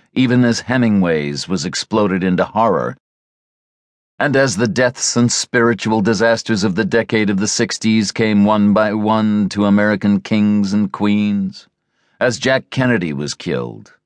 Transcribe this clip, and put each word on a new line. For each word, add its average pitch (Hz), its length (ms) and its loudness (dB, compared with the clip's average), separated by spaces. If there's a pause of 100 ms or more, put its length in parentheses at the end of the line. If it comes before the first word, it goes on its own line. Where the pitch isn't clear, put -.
(140)
even 127 300 2
as 117 160 0
Hemingway's 87 880 0
was 87 200 -4
exploded 95 580 -2
into 90 220 0
horror. 85 500 -2 (1200)
And 135 160 0
as 135 220 2
the 233 100 0
deaths 127 480 -2
and 120 160 4
spiritual 113 680 0
disasters 110 640 0
of 98 100 0
the 104 120 -2
decade 113 420 0
of 104 80 0
the 104 120 -2
sixties 110 640 0
came 107 340 2
one 104 260 4
by 107 220 2
one 107 560 0
to 104 160 0
American 101 560 2
kings 104 500 0
and 104 180 0
queens, 104 760 -2 (500)
as 117 200 -2
Jack 131 320 -2
Kennedy 113 420 0
was 71 220 -8
killed, 60 580 -8 (140)